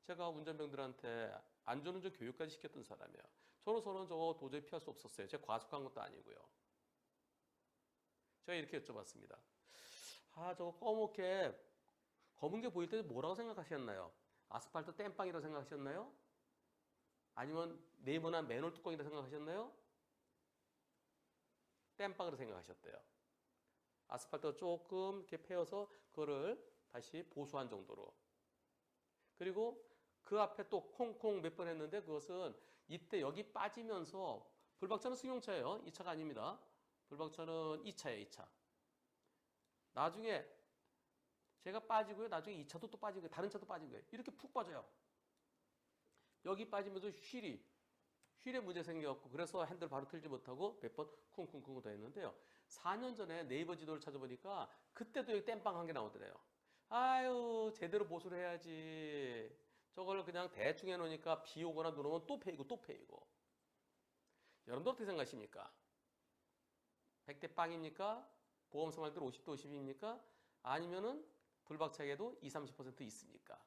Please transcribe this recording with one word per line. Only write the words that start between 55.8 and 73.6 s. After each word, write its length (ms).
개 60
나오더래요. 400
아유, 840
제대로 320
보수를 320
해야지. 1160
저걸 320
그냥 280
대충 360
해놓으니까 540
비 220
오거나 280
눈 140
오면 200
또 120
패이고 280
또 140
패이고. 460
여러분들 260
어떻게 120
생각하십니까? 640
백 140
대 140
빵입니까? 720
보험사 320
말대로 240
오십 180
대 60
오십입니까? 720
아니면은 640
불박차에도 760
이삼십 340
퍼센트 280
있습니까? 640